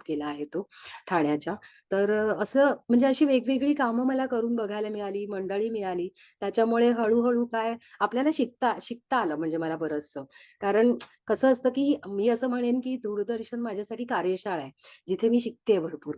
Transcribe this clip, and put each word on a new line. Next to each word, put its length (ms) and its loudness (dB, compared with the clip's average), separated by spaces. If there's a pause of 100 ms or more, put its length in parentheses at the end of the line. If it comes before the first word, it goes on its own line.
केला 200 -4
आहे 200 -6
तो 220 -6 (400)
ठाण्याच्या. 480 0 (360)
तर, 200 2
अ, 300 0
असं 320 2 (160)
म्हणजे 180 6
अशी 180 2
वेगवेगळी 500 2
कामं 300 0
मला 200 0
करून 300 -2
बघायला 340 -4
मिळाली, 380 -6
मंडळी 420 -4
मिळाली. 380 -4 (340)
त्याच्यामुळे 500 4
हळूहळू 540 2
काय 280 -2 (260)
आपल्याला 340 0
शिकता, 480 0
शिकता 360 -4
आलं 180 0
म्हणजे 220 -2
मला 200 -2
बरंचसं. 460 -6 (380)
कारण 320 4 (340)
कसं 240 4
असतं, 180 2
की 260 2 (120)
मी 220 0
असं 200 0
म्हणेन, 300 0
की 180 -4
दूरदर्शन 640 -6
माझ्यासाठी 440 -8
कार्यशाळा 560 -2
आहे, 100 -12 (360)
जिथे 220 0
मी 100 4
शिकते 400 0
भरपूर 380 -6